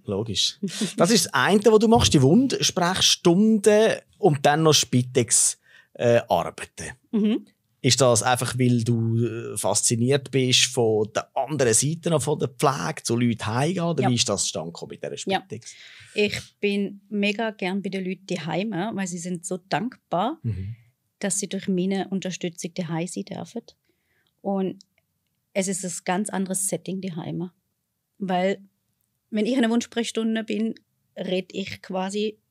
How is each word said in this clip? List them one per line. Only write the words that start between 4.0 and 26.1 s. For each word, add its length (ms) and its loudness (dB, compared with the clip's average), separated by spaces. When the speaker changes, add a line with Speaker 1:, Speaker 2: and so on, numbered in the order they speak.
Speaker 1:
und 260 4
dann 180 4
noch 120 6
Spitex, 840 2
äh, 340 4
Arbeiten. 640 -4
Speaker 2:
Mhm. 360 0
Speaker 1:
Ist 200 4
das 200 6
einfach, 360 0
weil 260 2
du, 400 0
äh, 320 -6
fasziniert 760 0
bist 360 2
von 480 0
der 200 -6
anderen 380 0
Seite 380 0
noch 120 0
von 160 -2
der 100 -2
Pflege, 540 -2
zu 140 -2
Leuten 300 0
heimgehen, 380 -2
oder 180 0
Speaker 2:
Ja. 80 2
Speaker 1:
wie 60 2
ist 120 0
das 140 0
zustande 300 -6
gekommen 180 -14
mit 120 -18
dieser 300 -8
Speaker 2:
Ja. 80 -2
Speaker 1:
Spitex? 340 -14
Speaker 2:
Ich 240 -2
bin 480 -4
mega 440 -2
gern 300 -6
bei 60 -6
den 160 -6
Leuten 220 -8
daheim, 440 -6
weil 120 -4
sie 120 -8
sind 280 -8
so 100 -6
dankbar, 840 -4
Speaker 1:
Mhm. 340 -6
Speaker 2:
dass 180 -4
sie 100 -6
durch 200 -10
meine 400 -2
Unterstützung 680 -8
daheim 320 -6
sein 180 -10
dürfen. 380 -12
Und 360 -4
es 140 -2
ist 160 -6
ein 80 -8
ganz 240 -2